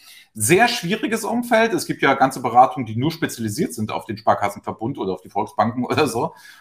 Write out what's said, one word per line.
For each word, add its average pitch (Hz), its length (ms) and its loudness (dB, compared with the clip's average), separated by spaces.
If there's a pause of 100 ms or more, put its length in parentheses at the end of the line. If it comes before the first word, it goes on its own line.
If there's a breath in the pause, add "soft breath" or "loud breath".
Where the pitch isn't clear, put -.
(340 loud breath)
Sehr 151 320 4
schwieriges 220 560 -4
Umfeld. 226 500 0
Es 170 140 -2
gibt - 160 -6
ja 139 120 4
ganze 135 280 0
Beratungen, 127 440 4
die 110 100 -6
nur 147 160 0
spezialisiert 123 600 -4
sind 107 200 -6
auf - 120 -6
den 107 120 -8
Sparkassenverbund 104 800 -2
oder 95 140 -2
auf 92 80 -8
die - 100 -20
Volksbanken 110 540 0
<laughs> - 20 -4
oder 143 220 2
so. 123 260 -4 (260 loud breath)